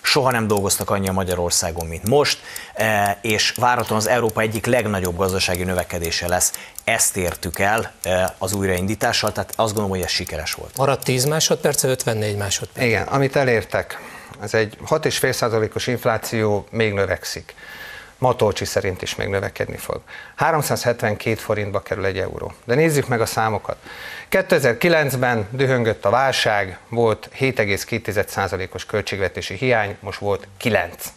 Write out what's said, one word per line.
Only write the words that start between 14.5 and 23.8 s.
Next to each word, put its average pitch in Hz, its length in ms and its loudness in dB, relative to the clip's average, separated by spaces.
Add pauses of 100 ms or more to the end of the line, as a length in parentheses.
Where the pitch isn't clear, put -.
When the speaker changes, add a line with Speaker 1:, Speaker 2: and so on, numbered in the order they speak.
Speaker 3:
egy 110 320 0
hat 156 200 0
és 123 120 0
fél 131 140 2
százalékos 110 560 0
infláció, 110 800 0
még 110 240 0
növekszik. 92 600 -2 (640)
Matolcsi 117 460 2
szerint 95 360 -2
is - 140 -6
még 104 120 -4
növekedni - 500 -4
fog. - 240 -6 (340)
Háromszázhetvenkét 120 1040 0
forintba 101 420 -2
kerül 98 240 -4
egy 95 120 -2
euró. - 360 -6 (120)
De 117 100 2
nézzük 151 320 4
meg 117 140 0
a 110 40 4
számokat. 110 520 -2 (520)